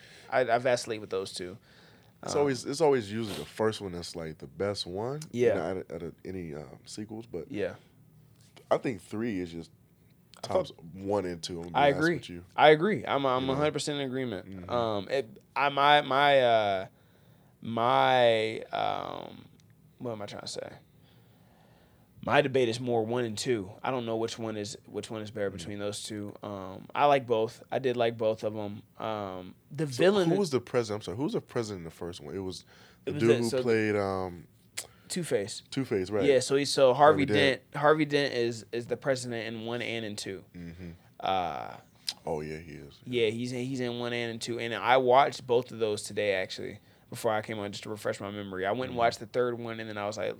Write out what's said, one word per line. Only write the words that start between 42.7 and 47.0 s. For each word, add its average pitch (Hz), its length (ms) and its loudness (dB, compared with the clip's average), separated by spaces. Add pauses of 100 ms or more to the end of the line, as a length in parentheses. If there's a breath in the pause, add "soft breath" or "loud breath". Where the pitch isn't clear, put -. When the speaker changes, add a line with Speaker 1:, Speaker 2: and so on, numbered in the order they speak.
Speaker 2:
is. 71 340 -18
Speaker 1:
yeah, 120 220 2
he's 120 240 -4
in, 123 120 -4
he's 131 160 -4
in 120 180 -4
one 120 140 -4
and 120 200 -4
in 113 60 -10
two. 117 200 -6
And 117 160 -4
I 110 240 6
watched 131 480 6
both 123 260 2
of 113 60 -12
those 104 240 0
today, 104 320 0
actually, 95 440 -6 (300 soft breath)